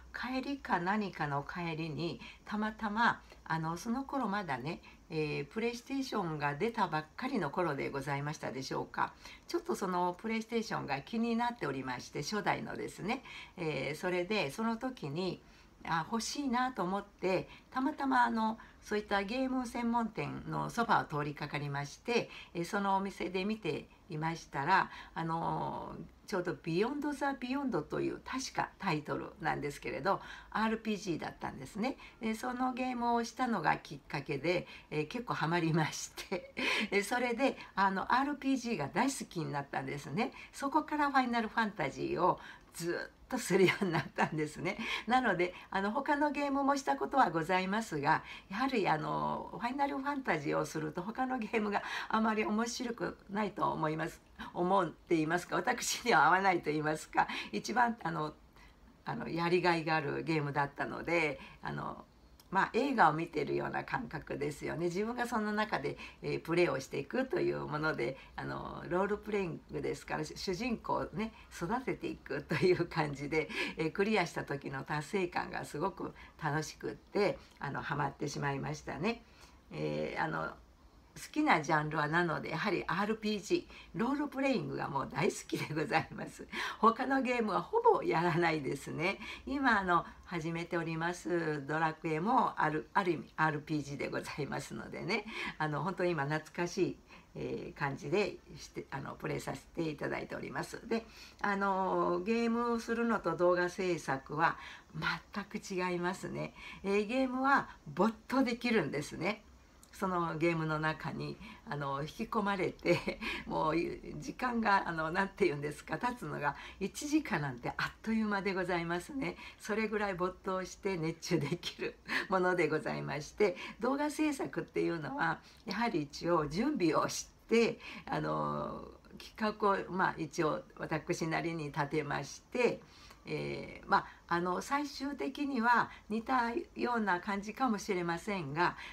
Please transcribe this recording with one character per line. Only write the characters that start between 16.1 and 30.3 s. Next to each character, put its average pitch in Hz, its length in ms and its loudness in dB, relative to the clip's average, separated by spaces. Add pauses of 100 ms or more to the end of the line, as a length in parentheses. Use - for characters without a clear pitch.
欲 226 80 0
し - 220 -4
い 285 80 0
な 254 240 2
と 196 100 -2
思 190 160 0
っ 196 60 -8
て、 175 420 0 (240)
た 269 80 -2
ま 294 140 2
た 277 140 -2
ま、 247 180 6
あ 233 40 0
の、 226 280 0 (240)
そ - 140 -4
う 208 40 2
い 208 40 -4
っ - 20 -10
た 202 180 2
ゲ 254 240 0
ー - 20 -2
ム 254 180 0
専 240 220 -2
門 233 180 2
店 139 400 -6
の 151 220 -2
そ 233 140 0
ば 165 260 4
を 151 80 -2
通 147 60 2
り 147 120 -2
か 147 120 -6
か 147 100 -4
り 143 120 -4
ま 143 160 -4
し - 120 -14
て、 - 320 0 (240)
え 170 80 -2
ー、 170 40 0
そ 202 160 -2
の 196 160 2
お - 20 4
店 190 300 -4
で 190 160 -2
見 220 120 0
て - 300 -4 (220)
い 151 80 -6
ま 160 180 -2
し - 140 -16
た 139 160 -2
ら、 180 240 6 (240)
あ 165 100 -4
の 160 720 -2
ー、 - 320 -16
ち 208 60 -2
ょ 185 40 2
う 175 40 -2
ど 175 180 -2
ビ 165 180 0
ヨ 226 100 4
ン 294 100 -4
ド・ 294 140 -2
ザ・ 277 200 -2
ビ 254 180 -6
ヨ 285 120 0
ン 254 80 0
ド 160 100 0
と 147 200 -4
い - 100 0
う - 140 -6
確 - 280 -6
か - 160 -2 (100)
タ 190 120 0
イ 151 100 0
ト 143 140 -4
ル 131 240 -6
な 147 160 0
ん 139 60 -4
で 143 100 -2
す - 80 -12
け 123 120 -6
れ 131 100 -6
ど、 175 180 4 (320)